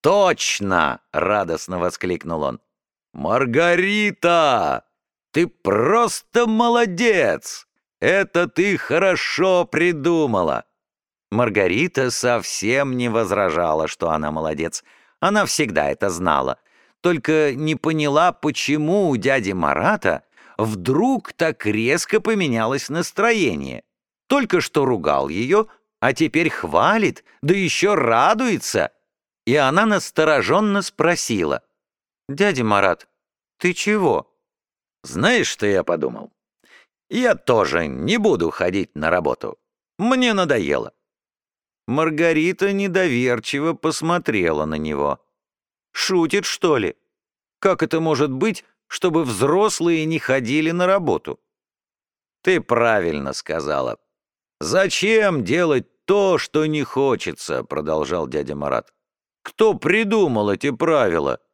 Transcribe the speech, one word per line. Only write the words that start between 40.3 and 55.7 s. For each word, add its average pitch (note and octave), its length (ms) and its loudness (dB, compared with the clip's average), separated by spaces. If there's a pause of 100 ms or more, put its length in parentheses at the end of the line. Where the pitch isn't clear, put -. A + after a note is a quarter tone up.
надоело». G#2 600 0 (920)
Маргарита D#3+ 840 0
недоверчиво D#3+ 1000 -2
посмотрела A#2 920 -2
на D#2 100 -4
него. C#2+ 500 -4 (640)
«Шутит, F#3 540 0
что D#3 320 0
ли? F#2+ 180 -2 (640)
Как F#3+ 220 0
это D#3+ 180 0
может D3+ 320 0
быть, F3 320 -2 (240)
чтобы E3 360 0
взрослые D#3+ 840 0
не D#3+ 140 -2
ходили C3+ 520 0
на F3+ 140 0
работу?» D#3 540 -2 (1040)
«Ты F#3 180 2
правильно F2 720 0
сказала. C#2 640 -4 (600)
Зачем F#3+ 840 0
делать D3 440 0 (180)